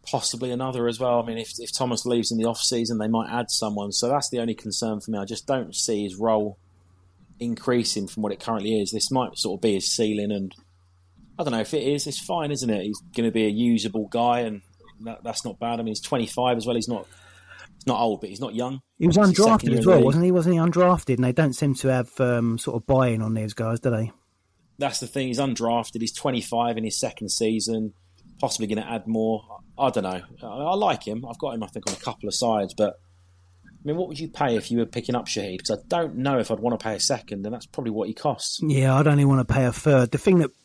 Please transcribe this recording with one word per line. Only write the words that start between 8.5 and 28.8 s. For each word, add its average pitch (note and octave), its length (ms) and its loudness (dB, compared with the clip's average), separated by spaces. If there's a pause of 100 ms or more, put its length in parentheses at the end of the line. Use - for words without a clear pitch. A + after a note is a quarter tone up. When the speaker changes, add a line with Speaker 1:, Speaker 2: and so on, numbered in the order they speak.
Speaker 1:
is. G2 100 -2
This A2 200 -2
might A#2+ 280 -2
sort G2 200 -4
of - 40 -4
be G#2+ 120 4
his F#2+ 160 -2
ceiling, G#2+ 420 0
and G2 220 -4 (840)
I F3 60 -4
don't C#3 80 -2
know A2+ 80 0
if G#2+ 120 -4
it C#3+ 120 -2
is. C#3+ 240 0
It's C#3 100 -8
fine, E3 320 -4
isn't C3 180 -2
it? G#2 140 0
He's G#2 180 -6 (140)
gonna A#2 160 2
be A2 160 2
a - 20 2
usable A2 600 2
guy, A#2+ 320 2
and G#2+ 200 -6 (440)
that, A2+ 180 -14
that's A2+ 220 -8
not G#2+ 160 -10
bad. A#2 140 -2
I - 20 -2
mean, A2+ 120 -4
he's G#2+ 120 -6
twenty-five B2 560 0
as A2+ 100 -4
well. B2 80 -2
He's A#2 140 -2
not, A2 180 -6 (720)
he's - 100 -8
not A#2+ 140 2
old, A2 200 2
but G2 100 -10
he's G2 100 -14
not A2+ 160 -6
young. C3 240 -4 (180)
Speaker 2:
He D#3+ 80 2
was E3+ 100 6
Speaker 1:
It's G#3 120 8
his F3+ 80 4
second G#3+ 160 6
Speaker 2:
undrafted G#3+ 160 6
Speaker 1:
year A3+ 60 4
Speaker 2:
as A#2 40 2
Speaker 1:
in A2+ 60 2
the - 40 6
Speaker 2:
well, F3 100 10
Speaker 1:
league. B2+ 80 8
Speaker 2:
wasn't D3+ 180 4
he? F#3 80 4
Wasn't F3 220 4
he E3 60 4
undrafted? E3+ 540 4
And B2 100 2
they B2+ 80 2
don't C#3+ 200 4
seem C#3 220 0
to C3 140 0
have, B2+ 320 0
um, A#2 380 2
sort A#2+ 180 -4
of A2 120 -4
buy-in B2 340 4
on A2 120 -2
those G#2+ 180 -4
guys, A2+ 260 -2
do B2+ 120 0
they? A2+ 200 0 (680)
Speaker 1:
That's C#3 200 -2
the A#3+ 80 -6
thing. C3+ 220 -4
He's A#2+ 100 -2
undrafted. A#2 640 0
He's A#2 120 -4
twenty-five A#2+ 640 -2
in A2+ 60 -4
his A2 160 -4
second A2 300 -6
season, A2 640 -2 (480)
possibly A#2 260 -2
gonna G#2+ 240 -4